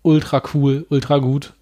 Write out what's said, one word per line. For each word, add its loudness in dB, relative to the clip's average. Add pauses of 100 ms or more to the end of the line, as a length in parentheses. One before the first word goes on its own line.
ultra 2 (140)
cool, 0
ultra 0
gut. -2